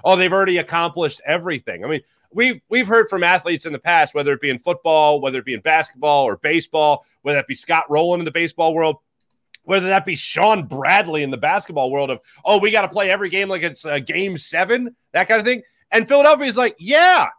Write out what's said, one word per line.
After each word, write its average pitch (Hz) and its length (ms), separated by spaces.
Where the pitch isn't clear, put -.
oh, 185 120
they've 180 180
already 190 240
accomplished 165 680
everything. 143 600
I - 20
mean, 151 140
we've, 240 380
we've 233 180
heard 220 220
from 185 140
athletes 175 420
in 165 60
the 143 80
past, 160 340
whether 143 200
it 139 80
be 147 80
in 127 100
football, 156 640
whether 131 180
it 117 60
be 131 80
in 107 80
basketball 147 640
or 107 120
baseball, 156 680
whether 143 160
that 135 100
be 135 80
Scott 160 340
Rowland 170 320
in 165 40
the 156 60
baseball 165 420
world, 156 240
whether 185 240
that 190 180
be 180 100
Sean 190 480
Bradley 156 580
in 139 80
the 131 80
basketball 147 540
world 139 180
of, 123 120
"Oh, 208 140
we 208 140
gotta 208 160
play 196 240
every 196 180
game 190 200
like 185 120
it's, 160 240
uh, 147 140
game 170 360
seven," 208 600
that 180 160
kind 220 120
of 208 60
thing. 247 160
And 226 160
Philadelphia's 285 500
like, 247 220
"Yeah, 294 480